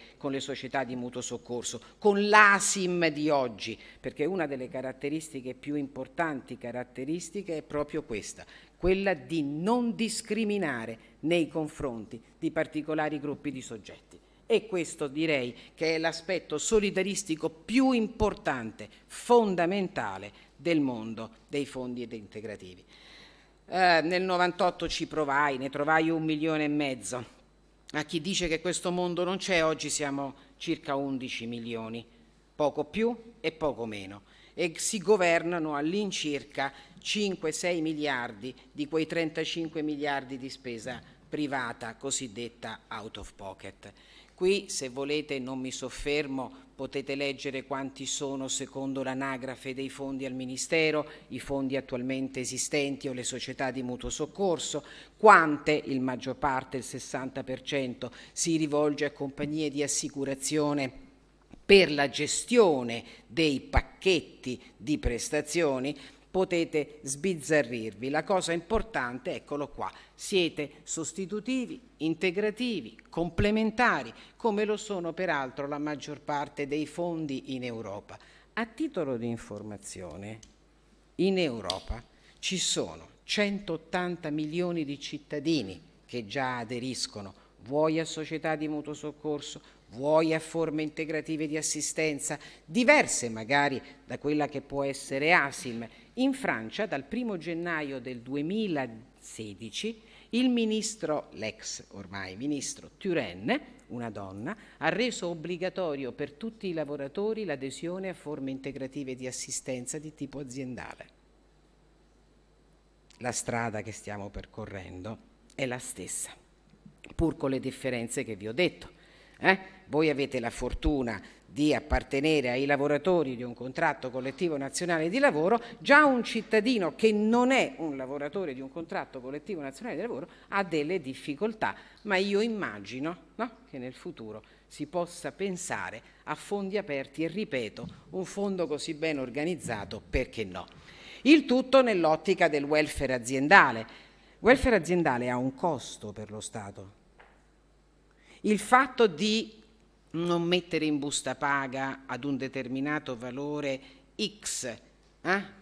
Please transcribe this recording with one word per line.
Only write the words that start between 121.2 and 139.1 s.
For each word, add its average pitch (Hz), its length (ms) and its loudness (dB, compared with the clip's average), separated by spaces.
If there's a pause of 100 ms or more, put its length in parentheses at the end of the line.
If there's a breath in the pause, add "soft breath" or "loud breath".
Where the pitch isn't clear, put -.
di 147 260 2
appartenere 131 800 2
ai 131 160 2
lavoratori 143 720 4
di 120 80 -8
un 120 100 -8
contratto 135 560 -2
collettivo 135 460 -2
nazionale 160 520 0
di 220 120 0
lavoro, 214 420 4 (160 loud breath)
già 285 260 8
un 254 200 4
cittadino 214 720 2
che 220 160 6
non 233 400 6
è 226 260 4
un 156 180 -2
lavoratore 143 560 -4
di 127 80 -8
un 135 100 -8
contratto 160 500 -6
collettivo 151 420 -8
nazionale 143 340 -8
di 165 60 -4
lavoro 170 260 -6 (200 loud breath)
ha 196 160 0
delle 165 360 0
difficoltà, 135 760 -2 (280 loud breath)
ma 202 140 0
io 202 240 2
immagino, 139 760 -4 (200)
no, 226 220 -6 (120)
che 143 80 -12
nel 127 160 -10
futuro 110 480 -12 (240 soft breath)
si - 200 -8
possa 170 440 -4
pensare 120 720 -4 (220 loud breath)
a 151 100 -4
fondi 202 420 -4
aperti 147 460 -4
e, 165 60 0
ripeto, 131 600 -4 (220 loud breath)
un 185 140 -4
fondo 196 420 -2
così 147 280 -4
ben 151 260 0